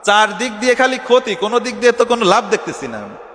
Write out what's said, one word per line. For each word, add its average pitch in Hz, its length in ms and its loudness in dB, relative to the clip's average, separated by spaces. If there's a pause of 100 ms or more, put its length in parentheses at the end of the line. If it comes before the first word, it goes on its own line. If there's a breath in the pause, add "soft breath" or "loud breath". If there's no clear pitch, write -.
চার 208 340 2
দিক 220 220 -6
দিয়ে 247 160 2
খালি 254 220 2
ক্ষতি, 240 380 2
কোনো 214 240 -2
দিক 214 200 -8
দিয়ে 240 120 4
তো 233 140 2
কোনো 233 200 0
লাভ 208 240 4
দেখতেছি 160 380 -4
না 113 100 -10
আমি। 104 180 -14 (200)